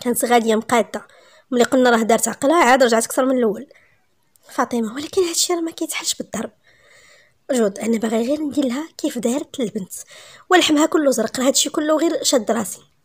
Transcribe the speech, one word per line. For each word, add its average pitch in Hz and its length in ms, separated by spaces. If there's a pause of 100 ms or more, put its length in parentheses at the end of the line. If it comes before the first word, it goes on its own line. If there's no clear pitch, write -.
كانت 240 240
غالية 226 320
مقادة، 226 500 (440)
ملي 240 140
قلنا 254 260
راه 233 120
دارت 226 260
عقلها 302 360
عاد 254 180
رجعت 233 220
أكثر - 200
من 262 140
الأول. 233 280 (840)
فاطمة، 240 440
ولكن 311 280
هادشي 339 320
راه 339 60
ما 330 100
كيتحلش - 440
بالضرب. 226 360 (1000)
جود، 220 280
أنا 226 200
باغي 226 300
غير 302 120
ندير 294 240
لها 269 240 (100)
كيف 262 200
دارت 254 420
البنت، 185 320 (580)
ولحمها 311 360
كله 294 240
زرق، 226 300
راه 254 60
هادشي 269 240
كله 311 260
غير 320 260
شاد 240 280
راسي، 220 300 (240)